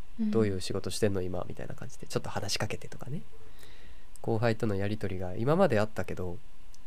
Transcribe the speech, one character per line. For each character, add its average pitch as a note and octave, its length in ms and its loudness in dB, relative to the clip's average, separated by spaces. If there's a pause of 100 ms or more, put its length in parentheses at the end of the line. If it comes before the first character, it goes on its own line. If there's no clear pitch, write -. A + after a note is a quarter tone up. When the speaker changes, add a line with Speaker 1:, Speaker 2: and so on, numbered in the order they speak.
(200)
Speaker 1:
う A3+ 40 2
ん。 G#3+ 80 2
Speaker 2:
「ど A2+ 100 6
う G#2+ 60 6
い G2 80 2
う F#2 60 0
仕 - 120 0
事 F#2+ 160 0
し - 100 -2
て A2 80 4
ん G2 60 2
の？ G2 80 0
今」 F2+ 280 0
み - 60 -2
た - 80 -4
い - 40 -2
な - 80 -4
感 - 120 -4
じ - 120 -2
で - 80 -2
ち - 100 0
ょ - 20 0
っ - 20 0
と - 80 -2
話 G2+ 240 -2
し - 40 2
か A2+ 100 0
け A2+ 100 -2
て - 100 -4
と - 100 -4
か - 120 -4
ね。 D#3 120 -2 (1000)
後 A2+ 180 2
輩 A2+ 160 4
と A#2 100 0
の G#2 100 2
や G2 120 0
り G#2+ 100 0
取 F#2+ 180 -2
り F2+ 40 -2
が F2+ 160 -2
今 A#2+ 200 2
ま F#3+ 120 6
で A#2 120 4
あ G#2 40 6
っ A2 40 2
た - 160 -2
け F2 120 -2
ど、 F2+ 220 0 (500)